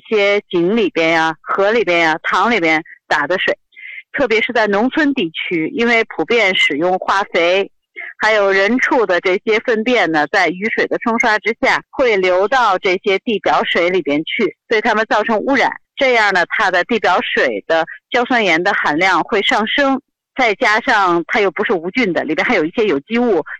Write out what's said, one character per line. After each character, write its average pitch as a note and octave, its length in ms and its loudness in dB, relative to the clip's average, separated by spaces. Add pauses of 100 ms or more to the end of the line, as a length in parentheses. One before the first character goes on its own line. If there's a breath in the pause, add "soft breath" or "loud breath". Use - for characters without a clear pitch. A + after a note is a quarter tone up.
些 G3+ 400 2
井 F3+ 260 0
里 G#3+ 140 2
边 E3 200 0
呀、 D#3+ 320 0
河 G3 300 0
里 A3+ 140 0
边 F3 140 2
呀、 E3 240 2
塘 G3+ 280 0
里 A3 80 0
边 D#3+ 240 0 (240 loud breath)
打 D3+ 180 -2
的 F3 140 -2
水， - 180 -2 (540 loud breath)
特 C#4 160 -2
别 A3 140 0
是 A#3+ 100 -4
在 A3 160 2
农 G#3 220 2
村 C#4+ 240 0
地 F#3 180 -4
区， D#3+ 420 -4
因 A#3 140 0
为 A3+ 160 2 (120)
普 D#3+ 100 -2
遍 G3+ 280 2
使 F#3 200 0
用 F3+ 240 0
化 G3 260 -2 (100)
肥， F#3 380 0 (460 loud breath)
还 G#3+ 160 0
有 G3+ 180 2
人 G3 280 2
畜 B3+ 260 0
的 F3 160 0
这 F#3 140 0 (100)
些 G#3+ 200 2
粪 A3 200 0
便 G#3+ 260 2
呢， D3+ 160 0
在 F#3 220 0
雨 F#3 260 -4
水 E3+ 120 0
的 E3 100 -4
冲 A3+ 200 -2
刷 A3 220 0
之 G#3+ 220 -4
下 G3 200 0 (100)
会 A#3+ 260 0
流 F#3 280 2
到 G#3+ 320 2
这 F#3 200 -2
些 G3 220 0
地 G#3+ 200 -2
表 E3 240 0
水 F3 260 0
里 F#3 120 0
边 C#3+ 240 -2
去， - 320 -4 (100)
对 G#3+ 140 0
它 A#3 120 0
们 G#3+ 160 0
造 G#3+ 140 2
成 A3 160 0
污 C4 160 0
染。 G3+ 160 2 (260)
这 C4 180 2
样 G#3 180 2
呢， F3+ 160 2
它 G#3 200 0
的 F3+ 140 2
地 A3+ 160 -2
表 F#3 220 2
水 C3 460 -2
的 D#3+ 180 2 (260 loud breath)
硝 B3 140 0
酸 A#3+ 180 0
盐 E3 180 2
的 G3+ 120 0
含 D#3 240 -2
量 F3+ 240 2
会 G3+ 200 -2
上 A3 240 0
升， C4+ 360 0 (360)
再 A#3 180 2
加 G#3+ 260 0
上 F#3+ 440 2
它 - 140 -2
又 G3+ 120 2
不 G3 120 -4
是 - 80 -2
无 F3 200 -4
菌 A3+ 200 0
的， D3 140 -2
里 D3 100 -4
边 F3+ 100 -2
还 A#3+ 100 0
有 D#3+ 100 0
一 E3 60 -4
些 A3 140 0
有 D#3 140 0
机 A3+ 180 -6
物， A#3 240 2 (180 loud breath)